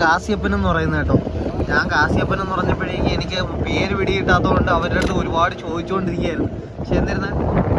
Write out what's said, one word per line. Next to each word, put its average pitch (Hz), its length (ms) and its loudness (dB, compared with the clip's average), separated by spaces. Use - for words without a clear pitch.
കാസിയപ്പൻ 185 540 2
എന്ന് 196 140 0
പറയുന്നത് 160 300 0
കേട്ടോ. - 200 2
ഞാൻ 151 220 0
കാസിയപ്പൻ 165 500 2
എന്ന് 190 120 -4
പറഞ്ഞപ്പോഴേക്കും 180 540 -2
എനിക്ക് 185 580 -2
പേര് 190 300 -2
പിടികിട്ടാത്തതുകൊണ്ട് 185 800 4
അവരുടെ 175 240 0
അടുത്ത് 190 160 0
ഒരുപാട് 175 420 0
ചോദിച്ചുകൊണ്ടിരിക്കുകയായിരുന്നു. 175 960 -2
പക്ഷെ - 160 -4
എന്നിരുന്നാൽ - 400 0